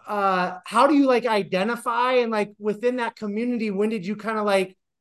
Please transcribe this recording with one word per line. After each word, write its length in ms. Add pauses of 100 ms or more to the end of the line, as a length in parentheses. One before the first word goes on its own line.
uh, 580
how 220
do 80
you, 100
like, 200
identify, 880
and, 180
like, 260
within 380
that 200
community, 560
when 180
did 160
you 100
kinda, 280
like, 320 (260)